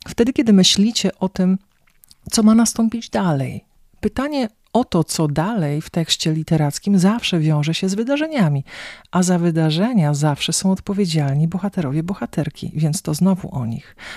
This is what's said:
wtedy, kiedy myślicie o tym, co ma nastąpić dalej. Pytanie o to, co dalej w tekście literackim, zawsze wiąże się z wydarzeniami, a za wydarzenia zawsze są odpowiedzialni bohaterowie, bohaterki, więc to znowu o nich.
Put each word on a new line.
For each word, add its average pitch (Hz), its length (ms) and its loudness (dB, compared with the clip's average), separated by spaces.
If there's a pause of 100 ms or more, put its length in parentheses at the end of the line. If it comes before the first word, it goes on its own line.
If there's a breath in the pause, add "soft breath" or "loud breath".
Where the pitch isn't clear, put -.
wtedy, - 240 0
kiedy 226 200 2
myślicie 196 680 4
o 190 100 -2
tym, 190 300 0 (720)
co 226 120 0
ma 220 120 8
nastąpić 226 560 0
dalej. 135 540 -2 (360)
Pytanie 262 480 -2 (240)
o 247 120 2
to, 165 200 0
co 156 240 -2
dalej 156 540 -2
w - 80 -16
tekście - 420 -2
literackim, 156 680 0
zawsze 185 420 2
wiąże 156 340 0
się 190 140 -2
z 190 60 -2
wydarzeniami, 240 680 0 (460 loud breath)
a 185 120 2
za 180 160 2
wydarzenia 165 760 2
zawsze 147 380 0
są 190 180 0
odpowiedzialni 160 760 0
bohaterowie, 165 540 -4
bohaterki, 175 720 -6
więc 156 280 -2
to 156 120 -4
znowu 185 400 0
o 127 120 -6
nich. 117 300 -10 (200 loud breath)